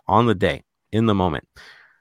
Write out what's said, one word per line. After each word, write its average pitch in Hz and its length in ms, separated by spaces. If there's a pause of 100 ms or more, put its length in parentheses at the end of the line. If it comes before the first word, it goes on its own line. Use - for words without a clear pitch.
on 110 200
the 113 80
day, 87 300 (280)
in 113 140
the 107 80
moment, 90 320 (540)